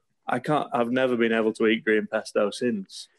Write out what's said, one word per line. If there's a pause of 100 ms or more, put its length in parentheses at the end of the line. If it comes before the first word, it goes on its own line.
(320)
I
can't,
I've
never
been
able
to
eat
green
pesto
since